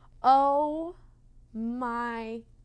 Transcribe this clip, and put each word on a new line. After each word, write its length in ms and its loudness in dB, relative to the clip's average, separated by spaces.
Oh 760 2
my 880 -6